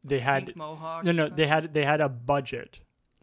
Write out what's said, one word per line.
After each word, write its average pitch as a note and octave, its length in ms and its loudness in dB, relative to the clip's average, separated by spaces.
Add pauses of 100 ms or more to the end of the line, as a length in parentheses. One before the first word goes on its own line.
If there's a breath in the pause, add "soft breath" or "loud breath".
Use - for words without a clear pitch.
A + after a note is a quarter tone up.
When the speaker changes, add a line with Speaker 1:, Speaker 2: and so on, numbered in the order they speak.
Speaker 1:
they C#3 160 0
had C3+ 280 0
Speaker 2:
Pink - 100 -14
mohawks D#3+ 480 -10
Speaker 1:
no, E3+ 60 4
no, E3 140 2
Speaker 2:
and D3+ 100 -8
Speaker 1:
they D3+ 120 4
had, D#3 260 2
they D3+ 100 2
had D3+ 180 4
a C#3+ 80 2
budget B2+ 680 -4 (440)